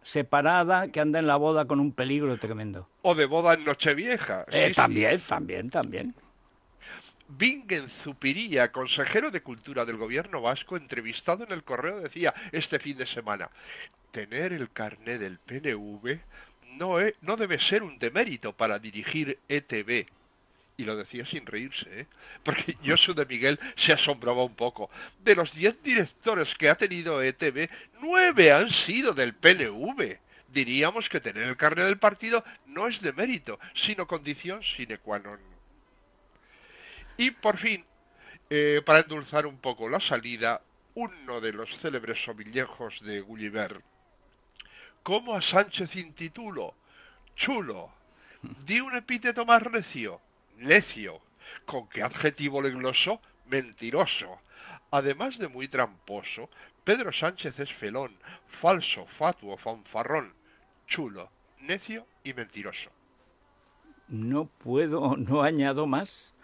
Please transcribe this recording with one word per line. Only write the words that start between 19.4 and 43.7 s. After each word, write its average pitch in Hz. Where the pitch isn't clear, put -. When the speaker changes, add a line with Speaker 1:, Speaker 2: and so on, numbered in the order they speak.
Speaker 2:
E 143
T 107
B". 113
Y 120
lo 107
decía 113
sin 139
reírse, 107
¿eh? -
Porque -
<laughs> 143
Josu 175
de 147
Miguel 131
se -
asombraba 123
un 120
poco. 117
"De 208
los 170
diez 190
directores 214
que 151
ha 156
tenido 170
E 131
T 151
B, 147
nueve 311
han 196
sido 233
del 127
P -
N 156
V. 139
Diríamos 143
que 165
tener 107
el 127
carné 160
del 196
partido 226
no 165
es 214
demérito, 160
sino 196
condición 170
sine 113
qua 104
non". 101
Y 247
por 208
fin, 202
eh, 147
para 156
endulzar 151
un 135
poco 120
la 156
salida, 117
uno 143
de 110
los 107
célebres 120
somillejos 117
de 104
Gulliver. 104